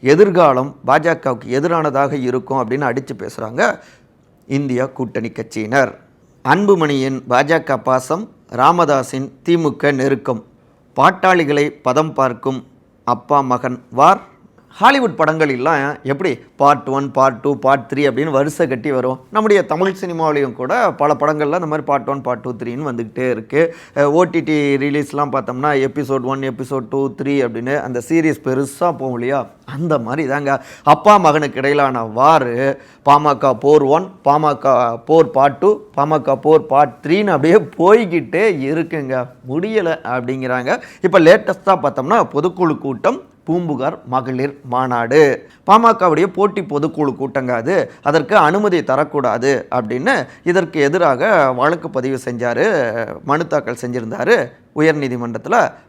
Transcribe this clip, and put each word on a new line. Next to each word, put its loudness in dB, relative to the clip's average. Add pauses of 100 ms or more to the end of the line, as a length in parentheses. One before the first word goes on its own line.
எதிர்காலம் 4 (160)
பாஜகவுக்கு 0
எதிரானதாக 0
இருக்கும் -4
அப்படின்னு -4
அடிச்சு -6
பேசுறாங்க -10 (840)
இந்தியா -2
கூட்டணி -10
கட்சியினர். -2 (540)
அன்புமணியின் 0 (100)
பாஜக 0
பாசம், -2 (280)
ராமதாஸின் 0 (140)
திமுக 0
நெருக்கம், -2 (540)
பாட்டாளிகளை 2 (160)
பதம் 0
பார்க்கும் -2 (460)
அப்பா 0 (120)
மகன் -4 (120)
வார். 4 (560)
ஹாலிவுட் 2
படங்கள் 0
எல்லாம் 0 (240)
எப்படி -2 (280)
பார்ட் 2
ஒன், -2
பார்ட் 2
டூ, -2 (140)
பார்ட் 2
த்ரீ -4
அப்படின்னு -2
வரிசை 0
கட்டி -4
வரும். -2 (140)
நம்முடைய 2
தமிழ் -2
சினிமாவிலையும் -2
கூட -6 (220)
பல 0
படங்கள்ல -2
இந்த -6
மாதிரி -4
பார்ட் -2
ஒன், -6
பார்ட் -6
டூ, -8
த்ரீன்னு -8
வந்துக்கிட்டே -6
இருக்கு. -2 (340)
அஹ், 2
ஓ 4
டி 0
டி -2 (220)
ரிலீஸ்லாம் -2
பார்த்தோம்னா -2 (160)
எபிசோட் -4
ஒன், -4
எபிசோட் -6
டூ, -2 (140)
த்ரீ -4
அப்படின்னு -2
அந்த -6
சீரிஸ் 0
பெருசா -2
போகும் -6
இல்லையா, -2 (280)
அந்த -4
மாதிரி -4
தாங்க -2 (300)
அப்பா 6
மகனுக்கு 2
இடையிலான 0 (100)
வாரு. 4 (500)
பாமக 4
போர் 6
ஒன், 2 (160)
பாமக 0 (400)
போர் 4
பார்ட் 2
டூ, 4 (240)
பாமக 0
போர் 4
பார்ட் 2
த்ரீன்னு 0
அப்படியே 4 (160)
போய்கிட்டே 2 (200)
இருக்குங்க, -4 (340)
முடியல -2 (140)
அப்படிங்கிறாங்க. -4 (300)
இப்ப 4
லேட்டஸ்டா 4
பார்த்தோம்னா 0 (140)
பொதுக்குழு -2
கூட்டம் -2 (240)
பூம்புகார் -4
மகளிர் -4
மாநாடு. 0 (180)
பாமகவுடைய 4
போட்டி -2
பொதுக்குழு -2
கூட்டங்க -4
அது, -2 (100)
அதற்கு 0
அனுமதி 4
தரக்கூடாது 0
அப்படின்னு -2 (160)
இதற்கு 0
எதிராக 2
வழக்கு -2
பதிவு -4
செஞ்சாரு, -2 (580)
மனு -2
தாக்கல் -4
செஞ்சிருந்தாரு -2 (260)
உயர்நீதிமன்றத்துல -2 (180)